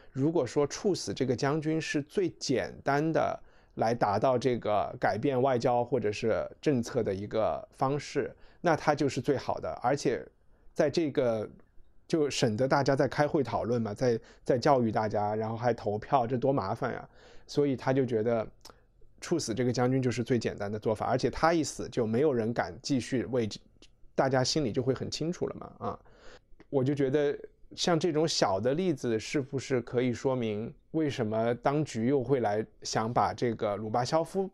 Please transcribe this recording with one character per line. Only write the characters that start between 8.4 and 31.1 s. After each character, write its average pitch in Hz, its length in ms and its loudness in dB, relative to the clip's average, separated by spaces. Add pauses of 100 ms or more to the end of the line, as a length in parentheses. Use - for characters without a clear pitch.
那 170 160 2
他 151 180 2
就 139 140 2
是 127 100 -4
最 135 160 2
好 - 240 -4
的。 92 100 -6 (140)
而 131 100 2
且 123 320 -2 (480)
在 156 160 2
这 160 220 0
个， 113 380 0 (580)
就 151 220 2
省 113 280 0
得 127 100 4
大 143 160 4
家 139 120 4
在 135 120 4
开 147 180 2
会 147 160 2
讨 104 220 -2
论 117 180 0
嘛， 107 120 -4
在， 120 260 2 (240)
在 139 140 2
教 131 240 4
育 113 100 2
大 110 160 0
家， 104 280 0
然 110 140 -2
后 113 60 -4
还 117 180 0
投 107 240 -2
票， 120 300 0
这 127 100 -2
多 135 140 2
麻 113 240 -2
烦 120 180 -4
呀！ - 160 -10 (380)
所 143 180 0
以 127 100 0
他 131 180 0
就 135 120 4
觉 117 180 0
得 113 240 2 (720)
处 - 180 0
死 117 160 -2
这 127 100 0
个 123 80 2
将 123 200 2
军 131 100 4
就 127 80 2
是 117 140 0
最 120 160 2
简 110 180 -2
单 101 140 -6
的 107 80 -6
做 110 160 0
法， - 100 -4
而 120 120 2
且 127 120 0
他 160 240 2
一 160 100 2
死 95 260 -8
就 117 180 -2
没 113 140 2
有 151 120 2
人 117 200 0
敢 92 280 -2
继 139 180 0
续 113 260 -2
为 117 220 -2 (680)
大 147 140 2
家 127 140 4
心 151 200 0
里 113 80 0
就 127 100 0
会 123 120 2
很 - 180 -6
清 160 200 -4
楚 - 160 -4
了 - 120 -8
嘛， - 200 -14
啊。 101 200 -6 (720)
我 139 120 0
就 139 140 2
觉 131 140 2
得 143 280 2 (380)
像 170 240 2
这 175 140 2
种 151 120 4
小 113 340 2
的 123 140 2
例 175 200 2
子， 120 260 0
是 143 220 -2
不 131 180 -6
是 123 220 0
可 120 200 -2
以 127 120 2
说 131 200 0
明 117 400 -2 (180)
为 156 180 0
什 120 160 -2